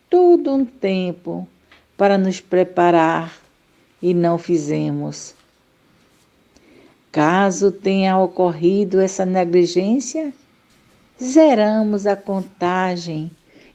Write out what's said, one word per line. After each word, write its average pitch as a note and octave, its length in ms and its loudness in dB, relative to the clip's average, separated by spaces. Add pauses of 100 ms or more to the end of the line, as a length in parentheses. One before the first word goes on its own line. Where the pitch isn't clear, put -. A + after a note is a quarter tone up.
(120)
todo F4 420 4
um C4+ 120 0
tempo F3+ 840 -6 (500)
para G3 220 2
nos F#3+ 220 -2
preparar E3+ 920 2 (720)
e F3+ 100 0
não E3+ 260 0
fizemos. D3+ 960 -6 (1800)
Caso F#3+ 580 0
tenha F#3+ 480 -2
ocorrido F#3 840 0
essa F#3+ 240 -2
negligência, F#3 1080 0 (880)
zeramos A3 840 2
a G3+ 100 0
contagem F3+ 1120 -4 (440)